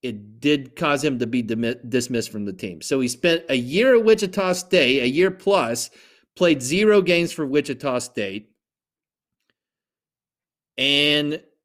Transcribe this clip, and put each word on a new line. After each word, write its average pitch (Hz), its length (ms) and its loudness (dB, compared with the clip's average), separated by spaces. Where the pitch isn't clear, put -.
It 107 380 -12
did 143 360 -2
cause 143 280 -2
him 135 160 -2
to 117 80 -2
be 120 160 -2
dimi-, 117 460 -4
dismissed 120 420 -2
from 104 120 -10
the 98 100 -8
team. 90 280 -12
So 139 180 -2
he 127 80 -2
spent 165 420 0
a 135 60 0
year 175 400 2
at 226 80 4
Wichita 202 500 2
State, 139 500 2
a 123 40 0
year 165 220 2
plus, 175 640 -2
played 165 260 2
zero 202 400 4
games 170 300 0
for 156 140 -6
Wichita 135 540 -2
State. 104 500 -8
And 147 680 0